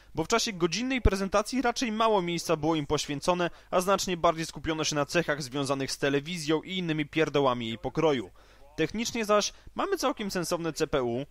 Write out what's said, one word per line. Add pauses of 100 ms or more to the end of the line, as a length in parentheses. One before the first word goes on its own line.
(140)
bo
w
czasie
godzinnej
prezentacji
raczej
mało
miejsca
było
im
poświęcone, (200)
a
znacznie
bardziej
skupiono
się
na
cechach
związanych
z
telewizją
i
innymi
pierdołami
jej
pokroju. (500)
Technicznie
zaś (220)
mamy
całkiem
sensowne
C
P
U,